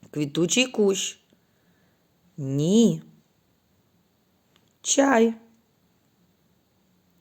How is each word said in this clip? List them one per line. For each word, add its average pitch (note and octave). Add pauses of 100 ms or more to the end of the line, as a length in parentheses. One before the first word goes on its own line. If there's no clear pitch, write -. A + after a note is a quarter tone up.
(120)
Квітучий D#3+
кущ. G3+ (1160)
Ні. D#3+ (1800)
Чай. A#3 (1900)